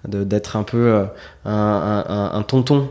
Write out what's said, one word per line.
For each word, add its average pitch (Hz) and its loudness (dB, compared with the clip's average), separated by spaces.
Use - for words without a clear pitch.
de, 101 -2
d'être 104 -2
un 107 0
peu, 117 -4
euh, 113 4
un, 107 -4
un, 104 0
un, 101 -2
un 104 -2
tonton, 135 2